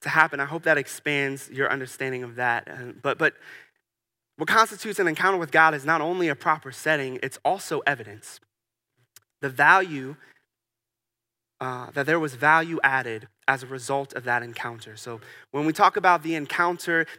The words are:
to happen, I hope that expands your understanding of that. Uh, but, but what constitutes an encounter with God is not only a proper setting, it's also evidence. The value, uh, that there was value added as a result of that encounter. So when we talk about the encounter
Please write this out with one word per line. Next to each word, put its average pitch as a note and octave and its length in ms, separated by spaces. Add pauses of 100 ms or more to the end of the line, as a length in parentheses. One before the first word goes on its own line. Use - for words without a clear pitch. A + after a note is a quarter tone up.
to D3+ 80
happen, D3+ 300
I C#3 40
hope D#3+ 200
that D#3+ 120
expands C#3 720
your C3 220
understanding C3 520
of A#2+ 120
that. A#2 340
Uh, B2 320
but, C#3 160
but D#3 180 (1000)
what D#3 120
constitutes A3 500
an F#3 100
encounter F3+ 300
with E3 140
God D#3+ 200
is C#3 140
not D#3+ 160
only F3 260
a C#3+ 60
proper D3+ 360
setting, C3+ 520
it's C3+ 220
also E3 420
evidence. A2+ 520 (1000)
The C#3+ 80
value, D3 680 (1400)
uh, B2+ 340
that C#3 120
there E3 140
was D3 140
value D#3+ 500
added B2 440 (200)
as C3 160
a - 20
result C3+ 460
of B2+ 120
that B2 180
encounter. A#2 540
So A#2 240 (300)
when D3 160
we D#3+ 60
talk G3+ 240
about F3+ 260
the D#3+ 140
encounter E3+ 680 (120)